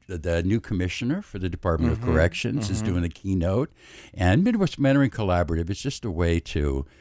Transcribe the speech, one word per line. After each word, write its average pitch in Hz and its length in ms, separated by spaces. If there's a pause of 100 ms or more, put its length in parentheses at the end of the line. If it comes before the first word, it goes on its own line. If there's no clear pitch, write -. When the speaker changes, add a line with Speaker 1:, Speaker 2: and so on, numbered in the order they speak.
Speaker 1:
the 85 360
new 101 160
commissioner 110 640
for - 160
the 92 100
Department 82 440
Speaker 2:
Mm-hmm. 113 100
Speaker 1:
of 123 100
Corrections 98 560
is 98 80
Speaker 2:
Mm-hmm. 110 100
Speaker 1:
doing 87 140
the 85 80
keynote. 95 640 (420)
And 104 300
Midwest 202 360
Mentoring 139 320
Collaborative 87 600
is - 100
just - 240
a 85 60
way 85 300
to 69 440 (160)